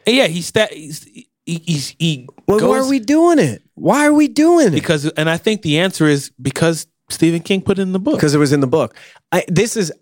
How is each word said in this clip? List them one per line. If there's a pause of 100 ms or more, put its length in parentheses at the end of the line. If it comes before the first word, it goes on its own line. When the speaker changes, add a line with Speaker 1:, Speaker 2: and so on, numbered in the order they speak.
Speaker 1:
And
yeah,
he
sta-,
he's,
he, (360)
he's,
he (220)
Speaker 2:
Well,
why (180)
Speaker 1:
goes
Speaker 2:
are
we
doing
it? (120)
Why
are
we
doing
it?
Speaker 1:
Because,
and
I
think
the
answer
is (100)
because (200)
Stephen
King
put
it
in
the
book.
Speaker 2:
'Cause
it
was
in
the
book. (340)
I,
this
is,